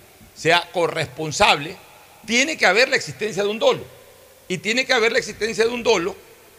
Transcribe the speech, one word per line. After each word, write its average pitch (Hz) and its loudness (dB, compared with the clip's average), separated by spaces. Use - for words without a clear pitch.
sea 170 0
corresponsable, 156 0
tiene 269 0
que - 2
haber 226 4
la 262 0
existencia 202 -4
de 202 0
un 220 -4
dolo. 220 0
Y 180 -4
tiene 233 -2
que 262 -2
haber 233 2
la 269 0
existencia 214 -2
de 233 0
un 240 -6
dolo, 196 0